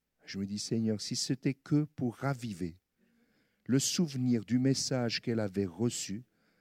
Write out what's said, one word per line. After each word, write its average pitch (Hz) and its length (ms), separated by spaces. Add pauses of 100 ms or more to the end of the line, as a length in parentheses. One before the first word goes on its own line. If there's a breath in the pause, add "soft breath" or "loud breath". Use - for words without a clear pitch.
(260)
Je - 140
me 98 80
dis, « 104 120
Seigneur, 110 420
si - 140
c'était 135 380
que 147 300 (120)
pour 123 200
raviver 110 600 (920)
le 127 100
souvenir 127 680
du 113 140
message 127 640
qu'elle 113 180
avait 101 280
reçu, 107 560 (380)